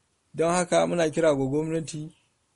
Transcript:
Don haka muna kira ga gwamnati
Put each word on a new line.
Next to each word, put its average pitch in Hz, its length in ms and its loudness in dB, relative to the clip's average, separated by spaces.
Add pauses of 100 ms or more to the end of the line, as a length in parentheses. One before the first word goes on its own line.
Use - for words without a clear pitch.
(340)
Don 160 180 0
haka 170 340 2
muna 170 240 0
kira 160 240 2
ga 135 100 0
gwamnati 156 680 -4 (440)